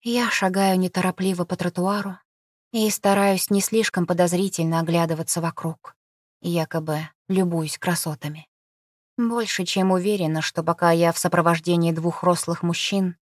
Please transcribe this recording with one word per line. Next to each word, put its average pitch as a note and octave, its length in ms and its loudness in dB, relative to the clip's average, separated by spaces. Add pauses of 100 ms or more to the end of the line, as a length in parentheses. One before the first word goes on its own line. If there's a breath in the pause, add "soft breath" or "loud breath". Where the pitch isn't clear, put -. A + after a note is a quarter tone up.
Я A#3+ 260 0
шагаю F#3+ 480 2
неторопливо F#3 680 -2
по F#3 100 -6
тротуару F#3 640 -4 (540)
и G#3+ 180 0
стараюсь G3 580 2
не G3+ 120 2
слишком F#3+ 460 0
подозрительно F3 760 0
оглядываться E3 600 -2
вокруг, E3 540 -8 (460)
якобы D#3+ 680 -4 (200)
любуюсь E3+ 500 0
красотами. D#3 680 -4 (680)
Больше A#3 480 -2
чем F#3+ 280 2
уверена, F3+ 500 0
что - 220 -6
пока E3+ 260 2
я E3+ 220 4
в - 60 -4
сопровождении E3+ 760 2
двух E3 320 -2
рослых E3+ 400 0
мужчин F3+ 580 -2